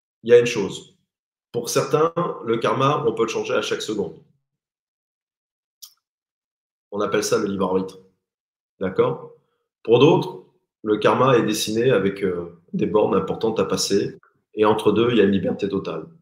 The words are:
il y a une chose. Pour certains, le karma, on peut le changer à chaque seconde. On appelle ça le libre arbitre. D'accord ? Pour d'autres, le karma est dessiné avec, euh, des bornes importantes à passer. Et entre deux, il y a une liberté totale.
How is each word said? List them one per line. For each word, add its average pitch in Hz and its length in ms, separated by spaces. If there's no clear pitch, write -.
il 113 80
y 120 40
a 120 40
une 120 80
chose. - 500
Pour - 160
certains, 151 440
le 113 140
karma, 135 480
on 110 80
peut 113 80
le 113 60
changer 117 260
à 110 80
chaque - 200
seconde. 95 400
On 101 100
appelle 104 240
ça 117 140
le 107 80
libre 95 200
arbitre. 95 320
D'accord ? 117 520
Pour 113 160
d'autres, 170 460
le 107 140
karma 120 400
est 110 60
dessiné 107 480
avec, 98 340
euh, 87 360
des 104 140
bornes 104 280
importantes 104 460
à 95 40
passer. - 540
Et 107 100
entre 107 280
deux, 117 180
il 117 80
y - 20
a 98 40
une 98 60
liberté 98 380
totale. 85 380